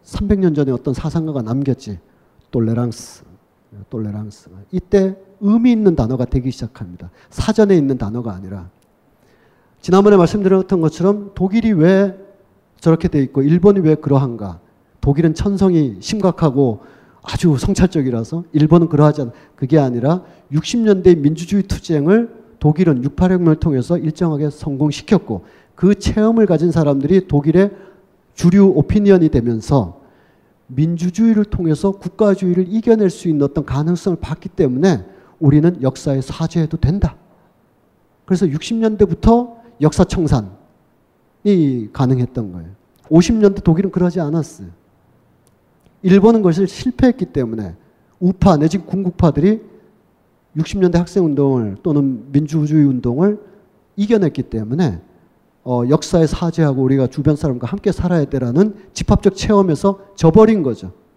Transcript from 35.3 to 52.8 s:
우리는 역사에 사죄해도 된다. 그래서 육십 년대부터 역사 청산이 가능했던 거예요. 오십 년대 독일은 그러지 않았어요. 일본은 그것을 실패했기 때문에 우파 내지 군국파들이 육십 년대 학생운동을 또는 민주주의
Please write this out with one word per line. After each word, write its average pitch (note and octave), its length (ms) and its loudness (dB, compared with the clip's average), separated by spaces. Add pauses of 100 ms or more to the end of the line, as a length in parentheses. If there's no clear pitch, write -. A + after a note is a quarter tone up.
우리는 D3+ 420 2
역사에 C3 400 -4
사죄해도 E3 560 -6
된다. D#3+ 380 -2 (1120)
그래서 F#3 220 -2
육십 D#3 300 -6
년대부터 A3 800 0 (240)
역사 D3+ 220 2
청산이 C#3+ 460 -2 (1400)
가능했던 B2 580 -2
거예요. F2 180 -14 (400)
오십 F3+ 260 4
년대 G3+ 260 2
독일은 F3+ 300 0
그러지 F3 280 -2
않았어요. D3 480 -6 (1300)
일본은 G3+ 400 4
그것을 F3+ 260 2
실패했기 B3 580 -2
때문에 A2 500 -6 (440)
우파 F3+ 380 2
내지 D#3+ 200 0
군국파들이 F3+ 840 -2 (920)
육십 D#3+ 240 -4
년대 F3 180 2
학생운동을 C#3 840 0
또는 C#3 480 -2
민주주의 D3+ 540 0